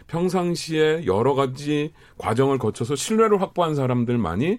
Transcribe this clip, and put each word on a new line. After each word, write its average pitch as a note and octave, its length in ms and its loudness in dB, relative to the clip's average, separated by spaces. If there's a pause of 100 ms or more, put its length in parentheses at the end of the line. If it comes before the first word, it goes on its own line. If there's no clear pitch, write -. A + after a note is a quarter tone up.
평상시에 E3 1000 0
여러 A2+ 280 2
가지 C#3+ 580 -2 (260)
과정을 C3 400 0
거쳐서 A#2+ 380 -2
신뢰를 A3 440 2
확보한 F3 360 -2
사람들만이 B2 840 0